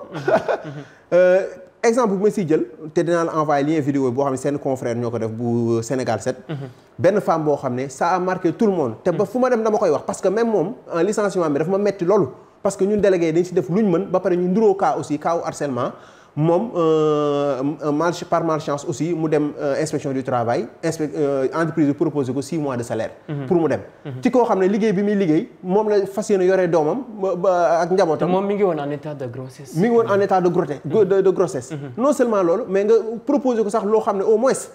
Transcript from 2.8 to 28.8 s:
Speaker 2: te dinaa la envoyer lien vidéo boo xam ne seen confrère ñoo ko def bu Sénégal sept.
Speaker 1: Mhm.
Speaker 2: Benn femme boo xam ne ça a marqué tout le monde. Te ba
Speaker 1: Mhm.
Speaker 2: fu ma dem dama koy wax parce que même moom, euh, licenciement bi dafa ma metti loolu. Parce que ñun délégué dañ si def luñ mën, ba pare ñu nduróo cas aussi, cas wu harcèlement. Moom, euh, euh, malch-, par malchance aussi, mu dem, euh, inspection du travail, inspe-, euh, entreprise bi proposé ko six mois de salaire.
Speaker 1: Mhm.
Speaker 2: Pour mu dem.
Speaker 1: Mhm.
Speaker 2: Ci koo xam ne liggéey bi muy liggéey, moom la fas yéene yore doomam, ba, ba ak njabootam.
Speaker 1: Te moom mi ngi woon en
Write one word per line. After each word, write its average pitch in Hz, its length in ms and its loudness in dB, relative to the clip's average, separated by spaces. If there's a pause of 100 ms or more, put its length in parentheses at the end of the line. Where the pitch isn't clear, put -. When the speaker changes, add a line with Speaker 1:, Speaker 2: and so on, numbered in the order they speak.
Speaker 2:
te 180 60 2
dinaa 170 240 0
la 160 120 -4
envoyer 147 260 2
lien 156 160 0
vidéo 139 320 0
boo 127 120 0
xam 139 100 0
ne 131 40 -4
seen 143 200 -2
confrère 127 380 -4
ñoo 120 160 -4
ko 117 80 -4
def 113 100 -4
bu 117 540 0
Sénégal 120 360 -2
sept. - 180 -4 (120)
Speaker 1:
Mhm. 160 60 -6 (420)
Speaker 2:
Benn 185 240 2
femme 165 220 0
boo 151 120 2
xam 127 200 -4
ne 127 140 -4
ça - 200 -2
a 180 100 0
marqué 180 320 -2
tout 160 140 0
le 208 80 4
monde. 135 300 -2
Te 185 80 0
ba 165 120 0
Speaker 1:
Mhm. - 40 -4
Speaker 2:
fu 247 120 -4
ma 254 120 2
dem 226 120 0
dama 214 140 0
koy 190 140 2
wax 135 140 0
parce - 140 -8
que - 100 0
même 226 200 0
moom, 202 240 0 (220)
euh, 170 80 2
licenciement 196 460 0
bi 143 100 0
dafa 160 120 -2
ma 190 60 0
metti 196 260 -2
loolu. 185 220 2 (380)
Parce 196 120 -2
que - 80 -2
ñun 208 140 2
délégué 185 340 2
dañ 170 120 2
si 175 100 -10
def 170 160 0
luñ 190 180 2
mën, 180 220 2
ba 180 100 0
pare 180 160 -2
ñu 180 140 0
nduróo 202 240 4
cas 190 240 0
aussi, 147 220 -4
cas 170 160 -2
wu 170 100 -2
harcèlement. 139 460 -4 (460)
Moom, 170 380 2
euh, 147 840 2 (240)
euh, 151 80 0
malch-, 165 320 -2
par 165 180 0
malchance 151 460 -2
aussi, 143 240 -2
mu 160 160 -2
dem, 147 280 0
euh, 139 240 -2
inspection 151 300 -4
du 131 100 -2
travail, 123 460 -2 (160)
inspe-, 156 320 -4
euh, 139 400 0
entreprise 156 320 0
bi 143 60 2
proposé 139 400 -2
ko 139 80 -4
six 165 160 -6
mois 143 180 -2
de 117 80 -4
salaire. 110 280 -4 (180)
Speaker 1:
Mhm. 143 180 -6
Speaker 2:
Pour 180 80 4
mu 160 140 4
dem. - 100 0 (260)
Speaker 1:
Mhm. 147 60 -12 (100)
Speaker 2:
Ci - 100 2
koo 247 120 4
xam 190 160 0
ne 190 80 4
liggéey 214 240 2
bi 190 100 0
muy 208 140 0
liggéey, 170 340 2 (140)
moom 202 240 0
la 202 200 2
fas 208 220 -6
yéene 196 160 2
yore 185 220 4
doomam, 170 360 0 (180)
ba, 190 160 -2
ba 175 420 2
ak 175 120 0
njabootam. 170 360 2
Speaker 1:
Te 175 60 2
moom 190 120 0
mi 202 100 -2
ngi 202 80 0
woon 170 160 2
en 143 120 -6